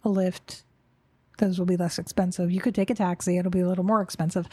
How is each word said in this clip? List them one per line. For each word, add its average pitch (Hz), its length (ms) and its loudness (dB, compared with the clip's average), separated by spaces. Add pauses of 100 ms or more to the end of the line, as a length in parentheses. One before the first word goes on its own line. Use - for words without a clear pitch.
a 220 60 2
Lyft. 190 540 -2 (720)
Those 185 200 2
will 185 80 0
be 180 120 2
less 175 200 -2
expensive. 180 540 -2
You 185 80 0
could 214 160 -2
take 196 140 2
a 247 60 0
taxi. 180 420 0
It'll 180 140 0
be 180 100 2
a 180 60 2
little 185 180 0
more 214 160 4
expensive. 170 520 -2